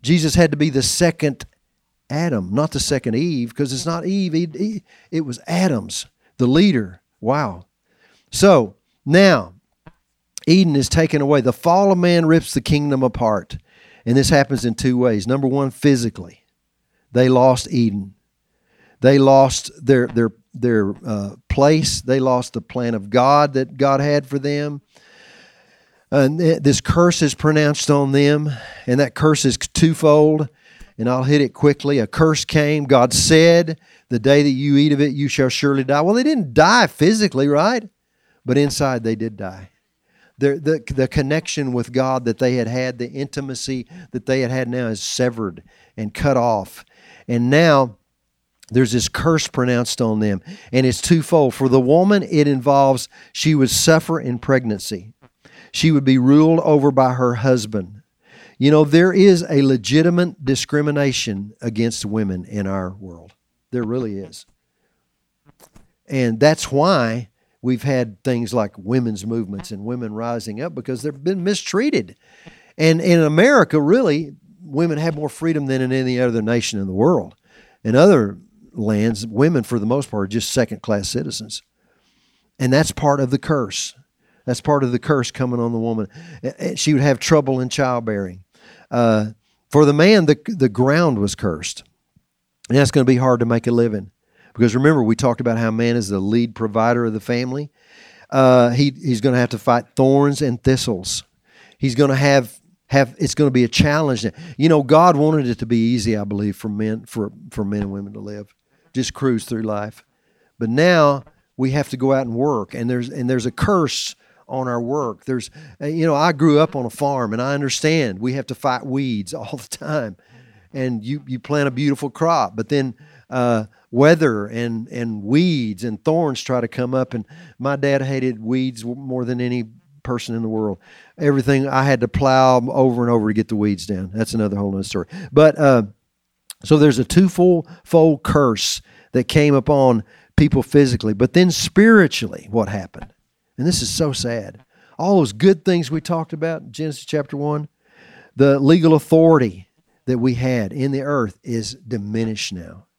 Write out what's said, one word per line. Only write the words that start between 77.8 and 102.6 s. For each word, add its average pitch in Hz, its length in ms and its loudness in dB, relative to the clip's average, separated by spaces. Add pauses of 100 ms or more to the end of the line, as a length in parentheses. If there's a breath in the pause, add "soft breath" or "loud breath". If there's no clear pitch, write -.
In 110 120 0
other 139 420 4 (340)
lands, 107 560 -2
women, 131 360 0
for 120 160 -4
the 101 60 -6
most 131 240 -4
part, 104 140 -4
are 98 40 -6
just 110 240 -6
second-class 107 580 -4
citizens. 117 540 -10 (960)
And 127 120 0
that's 147 200 2
part 143 280 0
of 131 120 -2
the 135 80 0
curse. - 560 -6 (500)
That's 123 160 -4
part 143 220 0
of 123 80 -2
the 120 80 0
curse 135 320 -2
coming 123 280 -4
on 117 120 -2
the 117 80 -4
woman. 113 280 -4 (360 loud breath)
A-, - 300 -8
a-, - 20 -10
she - 180 0
would 135 80 2
have 139 180 2
trouble 135 400 0
in 127 100 -4
childbearing. 110 720 -4 (480 soft breath)
Uh, 110 400 2 (400)
for 147 140 6
the 143 80 4
man, 175 340 4
the, 143 180 4
the 160 240 0
ground 135 480 0
was 101 160 -2
cursed. - 500 -8 (840)
And 123 80 2
that's 139 140 4
gonna 139 140 2
be 131 100 4
hard 127 240 2
to 117 80 0
make 117 180 -2
a 120 60 0
living. 107 400 -2 (420 soft breath)
Because 117 220 2
remember, 139 280 2
we 110 120 2
talked 120 260 -2
about 117 160 -2
how 113 140 -2
man 117 260 0
is 104 120 -4
the 101 100 -2
lead 113 340 -2
provider 113 520 -2
of 113 80 -4
the 110 60 -6
family. 127 520 -6 (580 soft breath)
Uh, 127 400 6
he, 135 220 2
he's 131 280 -4
gonna 123 180 0
have 123 120 0
to 117 80 -8
fight 120 280 0 (100)
thorns 139 480 2
and 123 180 -4
thistles. 123 640 -2 (560 soft breath)
He's 131 160 -2
gonna 139 200 2
have, 139 440 0 (260)